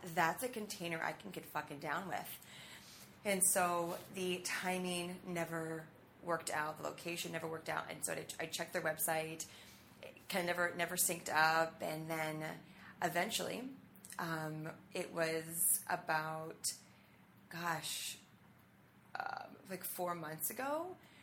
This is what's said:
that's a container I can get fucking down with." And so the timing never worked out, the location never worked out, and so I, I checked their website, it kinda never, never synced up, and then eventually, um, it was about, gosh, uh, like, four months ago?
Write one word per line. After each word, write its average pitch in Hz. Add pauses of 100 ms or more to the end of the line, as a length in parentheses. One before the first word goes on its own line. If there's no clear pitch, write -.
(140)
that's 170
a 254
container 180
I 156
can 190
get 170
fucking 147
down 165
with." - (840)
And 196
so 175 (180)
the 180
timing 180 (100)
never 165 (400)
worked 165
out, 156
the 156
location 170
never 165
worked 160
out, 156
and 160
so 170
I, 165 (180)
I -
checked 165
their 180
website, 160 (560)
it - (140)
kinda 180
never, 175
never 175
synced 170
up, 160
and 156
then 156 (580)
eventually, 180 (560)
um, 156 (240)
it 180
was 165 (100)
about, 160 (760)
gosh, 165 (1000)
uh, - (260)
like, 185
four 175
months 160
ago? 277 (360)